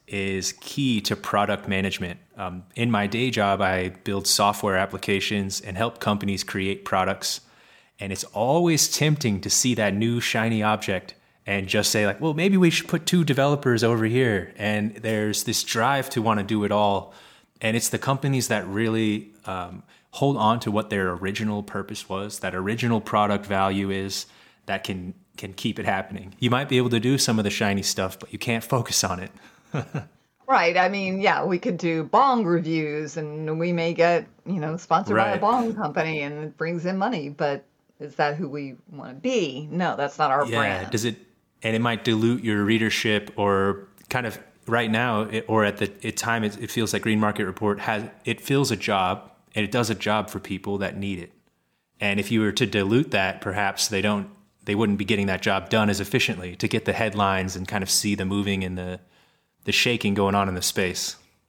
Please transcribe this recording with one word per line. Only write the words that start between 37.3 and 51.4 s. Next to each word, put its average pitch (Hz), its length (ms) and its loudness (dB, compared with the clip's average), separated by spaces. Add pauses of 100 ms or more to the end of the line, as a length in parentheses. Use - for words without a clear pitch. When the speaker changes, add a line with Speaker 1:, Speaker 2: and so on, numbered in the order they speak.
Speaker 2:
is 143 140 -14
that 147 200 0
who 160 140 -6
we 139 260 -10 (160)
wanna 127 220 -14
be? 151 580 -2
No, 170 240 0
that's 139 240 -4
not 147 120 2
our 139 140 2
Speaker 1:
Yeah, 117 140 0
Speaker 2:
brand. 98 320 0
Speaker 1:
does 113 140 0
it, 113 100 -2 (480)
and 110 140 2
it - 20 2
might 117 240 0
dilute 117 400 2
your 104 220 2
readership 107 720 2
or 98 500 2 (220)
kind 123 180 -2
of 101 100 -8 (300)
right 117 240 2
now, 113 300 2
it, 110 260 -4
or 110 160 4
at 101 140 2
the, 101 120 -2 (160)
at 110 120 -4
time, 117 260 0
it, 104 180 -4
it 113 80 -8
feels 110 220 -2
like 101 120 -2
Green 107 180 2
Market 104 240 0
Report 101 340 -2
has, 107 240 -2 (220)
it 117 160 -4
fills 139 280 2
a 113 60 2
job 95 560 0 (240)
and 107 80 0
it 101 80 -4
does 117 180 0
a 107 60 0
job 104 340 -2
for 98 120 -8
people 98 380 -6
that 90 180 -4
need 98 220 -6
it. 85 120 -14 (680)